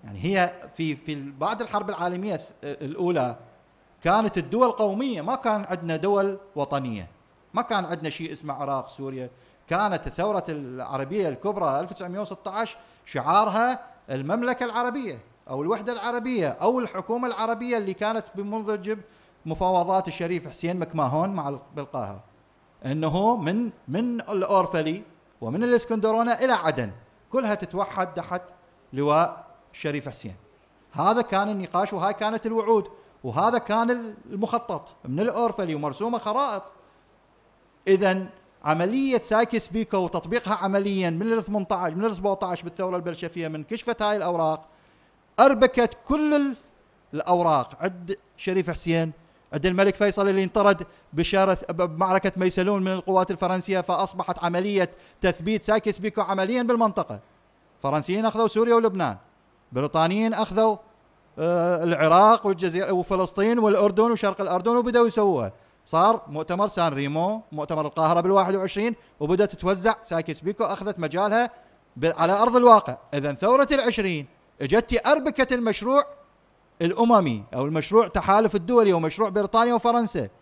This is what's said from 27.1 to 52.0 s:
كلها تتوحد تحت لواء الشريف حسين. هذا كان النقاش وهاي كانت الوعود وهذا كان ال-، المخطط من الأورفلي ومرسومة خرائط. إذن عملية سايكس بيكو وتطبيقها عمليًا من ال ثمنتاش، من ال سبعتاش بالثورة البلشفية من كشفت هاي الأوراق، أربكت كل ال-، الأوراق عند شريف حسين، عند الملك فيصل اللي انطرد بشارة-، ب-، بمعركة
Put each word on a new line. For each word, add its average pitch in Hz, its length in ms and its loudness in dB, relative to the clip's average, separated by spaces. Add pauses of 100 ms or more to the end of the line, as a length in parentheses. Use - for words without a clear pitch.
كلها 226 240 0
تتوحد 190 580 -4
تحت 180 280 -8 (520)
لواء 147 520 2 (280)
الشريف 147 360 -6
حسين. 98 260 -14 (560)
هذا 214 300 2
كان 202 280 -2
النقاش 196 440 -4
وهاي 196 200 -2
كانت 220 320 -4
الوعود 220 460 2 (320)
وهذا 175 340 0
كان 226 340 0
ال-، 233 240 -6 (140)
المخطط 208 600 -4 (160)
من 131 140 -4
الأورفلي 220 560 -2
ومرسومة 151 420 -4
خرائط. 220 460 -2 (1200)
إذن 190 420 2 (340)
عملية 226 580 0
سايكس 226 460 0
بيكو 214 300 -4
وتطبيقها 185 580 -2
عمليًا 196 540 -2
من 196 240 -2
ال 226 100 -2
ثمنتاش، 190 500 -4
من 190 120 -4
ال 220 100 -2
سبعتاش 190 460 -4
بالثورة 180 340 -6
البلشفية 170 520 -8
من 156 160 -8
كشفت 226 380 -6
هاي 208 160 0
الأوراق، 165 480 -2 (760)
أربكت 254 580 6 (100)
كل 302 260 2
ال-، 277 220 2 (580)
الأوراق 175 680 2
عند 180 360 -6 (200)
شريف 185 320 -2
حسين، 165 420 0 (420)
عند 151 120 -2
الملك 190 300 4
فيصل 202 340 2
اللي 190 140 2
انطرد 190 440 2 (260)
بشارة-، 185 580 2
ب-، 170 100 -2
بمعركة 185 560 0